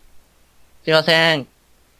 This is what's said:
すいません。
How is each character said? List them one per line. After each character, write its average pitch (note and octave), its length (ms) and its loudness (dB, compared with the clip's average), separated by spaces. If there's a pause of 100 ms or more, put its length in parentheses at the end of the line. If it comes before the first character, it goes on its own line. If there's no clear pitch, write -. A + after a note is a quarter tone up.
(840)
す E3 60 -4
い - 20 2
ま D#3 100 2
せ E3 340 0
ん。 C3 100 -8 (540)